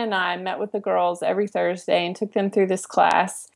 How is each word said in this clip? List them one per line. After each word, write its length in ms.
and 100
I 240
met 220
with 120
the 80
girls 440
every 240
Thursday 580
and 100
took 180
them 180
through 160
this 180
class. 680